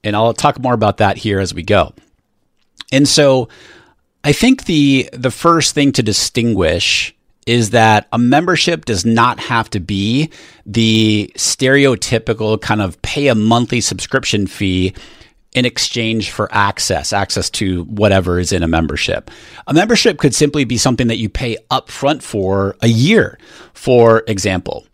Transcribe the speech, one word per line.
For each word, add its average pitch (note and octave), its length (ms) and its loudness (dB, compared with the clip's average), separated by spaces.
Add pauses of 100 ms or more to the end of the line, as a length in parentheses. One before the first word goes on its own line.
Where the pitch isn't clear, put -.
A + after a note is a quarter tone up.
And G#2 120 -4
I'll A2+ 180 2
talk D3 240 0
more B2 160 -2
about G#2+ 240 0
that G2 180 2
here G2+ 220 -2
as F#2 160 -4
we F2 80 -10
go. F#2 320 0 (960)
And C3+ 180 2
so C3+ 400 2 (760)
I D3 80 2
think B3+ 320 2
the, C#3+ 480 2
the B2+ 180 -4
first E3 440 0
thing C#3+ 180 2
to B2 100 -2
distinguish G2+ 1120 -2 (320)
is A#2 240 0
that A2 420 4
a A#2 60 -2
membership D#3+ 680 0
does F#2+ 200 -4
not A#2 360 2
have A2+ 300 -4
to G2+ 100 -6
be G#2+ 500 -2 (340)
the A2 720 2
stereotypical A#2 1200 0
kind G#2+ 200 -2
of F#2 220 -6
pay C#3+ 240 -2
a B2+ 80 4
monthly A2+ 460 2
subscription G#2 680 -4
fee F#2 480 -2 (580)
in B2+ 120 0
exchange A2+ 680 -4
for - 220 -4
access, G2+ 600 -2
access G2 380 -4
to F#2 340 -4
whatever F#2+ 540 0
is F2+ 140 -2
in F2 100 -2
a D#2+ 60 0
membership. D#2+ 640 -2 (360)
A C3+ 80 -4
membership G#3+ 440 2
could C3+ 160 2
simply D3 300 0
be A#2+ 140 -4
something B2 300 0
that A2+ 100 -2
you A2 100 -4
pay A#2 300 -6 (120)
upfront C3+ 520 -2
for G2 580 -2
a A2+ 60 0
year, B2+ 520 2 (360)
for A#2 540 4
example G2 640 -4